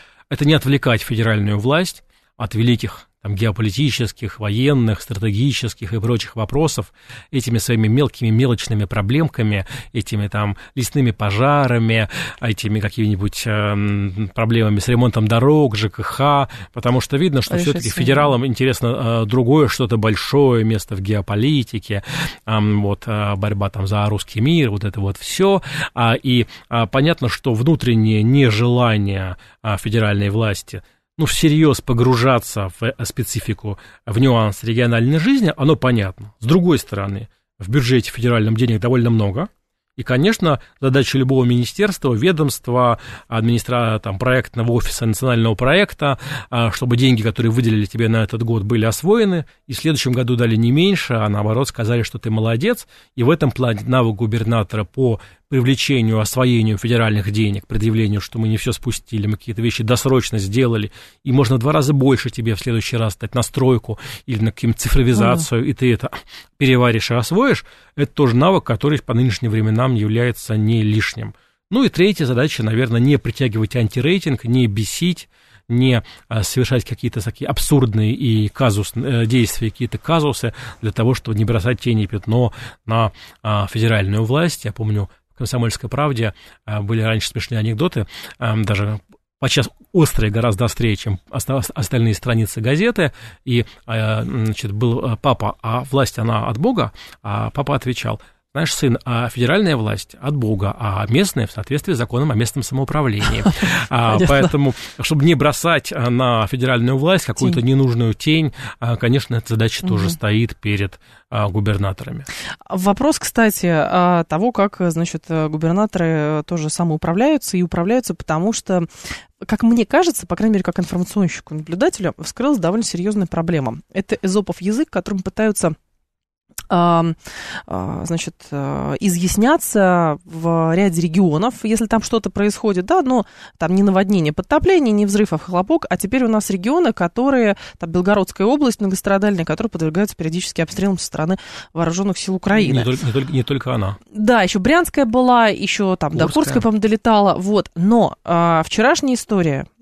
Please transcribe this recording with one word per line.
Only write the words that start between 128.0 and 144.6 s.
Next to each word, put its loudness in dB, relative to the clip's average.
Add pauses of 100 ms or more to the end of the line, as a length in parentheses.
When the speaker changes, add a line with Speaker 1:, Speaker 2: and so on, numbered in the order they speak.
Speaker 2:
значит, -6 (180)
э, -4
изъясняться 2
в 0
ряде 2
регионов, 2 (100)
если 0
там 0
что-то -2
происходит, -2
да, 2
но 0 (320)
там 0
не 4
наводнение, 2
подтопление, 2
не 2
взрыв, 2
а 2
хлопок, -2
а 0
теперь 0
у 2
нас 0
регионы, 0
которые, 0 (220)
там, -8
Белгородская 0
область 2
многострадальная, 0
которые -4
подвергаются -2
периодически -4
обстрелам -2
со -8
стороны -2 (340)
вооружённых -2
сил -4
Украины. 2
Speaker 1:
Не 0
толь-, -2
не 0
толь-, -2
не 2
только -4
она. -4 (140)
Speaker 2:
Да, 2
ещё 0